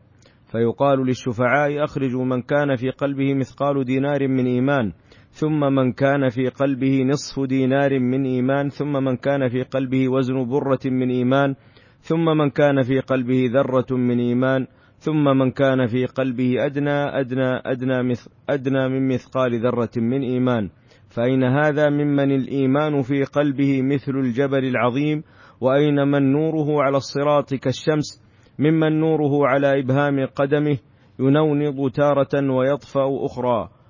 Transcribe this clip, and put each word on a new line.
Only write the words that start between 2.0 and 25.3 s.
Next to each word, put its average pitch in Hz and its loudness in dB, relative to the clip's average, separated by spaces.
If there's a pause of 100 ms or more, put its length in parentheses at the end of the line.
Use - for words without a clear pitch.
من 127 -2
كان 143 0
في 127 -4
قلبه 139 -2
مثقال 139 -2
دينار 139 0
من 131 0
إيمان، 123 0 (380)
ثم 156 -2
من 135 2
كان 139 0
في 127 -2
قلبه 135 0
نصف 135 -2
دينار 135 0
من 127 0
إيمان، 131 0
ثم 143 -6
من 135 -2
كان 139 -2
في 127 -2
قلبه 131 -2
وزن 131 -2
برة 135 0
من 127 0
إيمان، 131 2 (460)
ثم 165 -2
من 156 2
كان 143 2
في 131 0
قلبه 127 0
ذرة 127 0
من 123 0
إيمان، 123 0 (320)
ثم 156 0
من 135 4
كان 131 2
في 123 -2
قلبه 127 -2
أدنى، 143 -2
أدنى، 127 -2
أدنى 127 -2
مث-، 123 -4 (200)
أدنى 135 0
من 131 -2
مثقال 123 -2
ذرة 120 -2
من 123 0
إيمان، 123 0 (380)
فأين 131 0
هذا 147 2
ممن 143 2
الإيمان 139 0
في 135 -2
قلبه 139 0
مثل 139 -2
الجبل 135 0
العظيم؟ 131 0 (380)